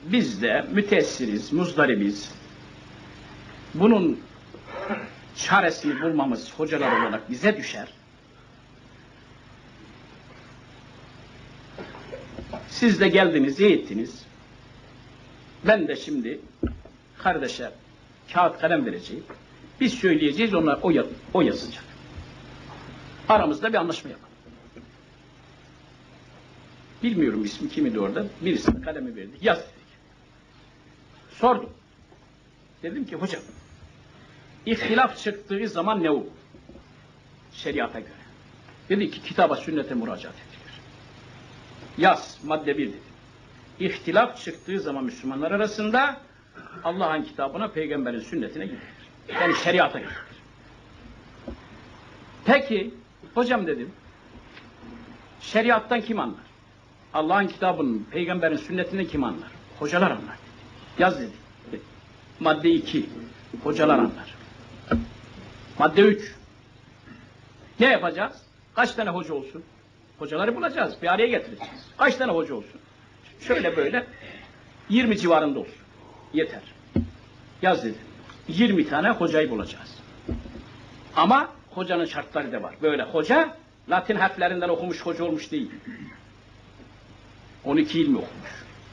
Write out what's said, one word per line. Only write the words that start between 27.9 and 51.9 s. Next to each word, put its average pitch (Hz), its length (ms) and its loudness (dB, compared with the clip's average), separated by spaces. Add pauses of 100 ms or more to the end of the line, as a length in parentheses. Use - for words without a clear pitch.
orada. 202 260 -2 (140)
Birisi - 420 2
kalemi 135 340 -8
verdi. 104 260 -14
"Yaz," 185 160 4
dedik. - 120 -14 (1600)
Sordum. - 400 2 (1120)
Dedim 202 240 -6
ki, - 100 -10
"Hocam, 180 260 -6 (1200)
ihtilaf 226 520 2
çıktığı 202 500 -4
zaman 185 340 0
ne 156 80 2
olur? 139 200 0 (1200)
Şeriata 127 480 -4
göre." - 100 -16 (800)
Dedi 196 220 2
ki, - 120 -12
"Kitaba, 156 340 2
sünnete 143 380 -4
müracaat 107 400 -6
edilir." - 460 -20 (1160)
"Yaz, 175 460 4
madde 151 340 0
bir," 131 100 0
dedi. - 80 -10 (840)
"İhtilaf 196 600 0
çıktığı 190 380 -6
zaman 139 240 -4
Müslümanlar 135 460 -4
arasında 220 680 0 (640)
Allah'ın 165 380 0
kitabına, 143 460 -6
peygamberin 139 520 -4
sünnetine 151 440 -6
gidilir. - 160 -10 (540)
Yani 170 300 2
şeriata 170 340 2
gidilir." 110 180 -10 (2250)